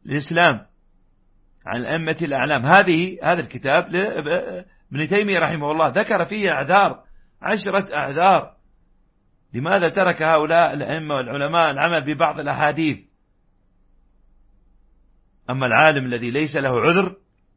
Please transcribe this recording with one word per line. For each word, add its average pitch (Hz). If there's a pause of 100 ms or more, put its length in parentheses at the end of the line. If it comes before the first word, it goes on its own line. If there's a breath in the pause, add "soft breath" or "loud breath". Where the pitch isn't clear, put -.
الإسلام، 147 (1000)
عن 113
الأئمة 160
الأعلام. 139
هذه، 180
هذا 170
الكتاب 135
لابن 175
تيمية 202
رحمه 151
الله 160
ذكر 196
فيه 202
أعذار، 151 (380)
عشرة 196
أعذار 151 (1000)
لماذا 165
ترك 175
هؤلاء 156
الأئمة 147
والعلماء 143
العمل 151
ببعض 151
الأحاديث. 143 (2500)
أما 131
العالم 139
الذي 120
ليس 147
له 131
عذر 180 (420)